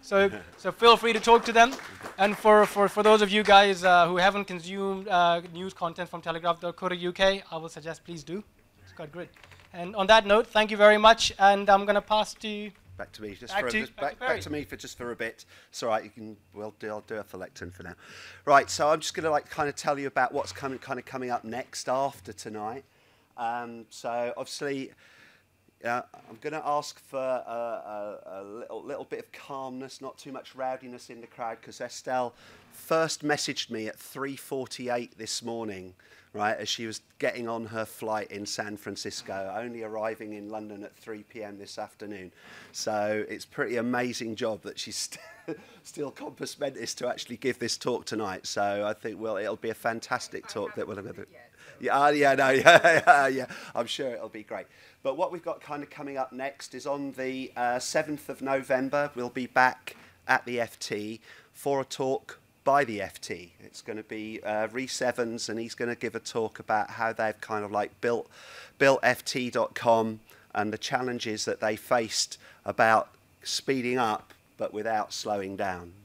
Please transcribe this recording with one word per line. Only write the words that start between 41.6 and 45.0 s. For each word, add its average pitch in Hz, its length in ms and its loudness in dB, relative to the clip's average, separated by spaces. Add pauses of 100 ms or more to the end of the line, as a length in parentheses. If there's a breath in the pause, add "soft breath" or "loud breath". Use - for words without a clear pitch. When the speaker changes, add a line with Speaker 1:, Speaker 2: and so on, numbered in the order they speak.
Speaker 2:
afternoon. 101 560 -12 (400 loud breath)
So 107 560 -2
it's 107 160 -10
pretty 120 320 -4
amazing 120 600 -2
job 110 260 -4
that - 160 -12
she's - 180 -10
st-, - 600 -12 (140)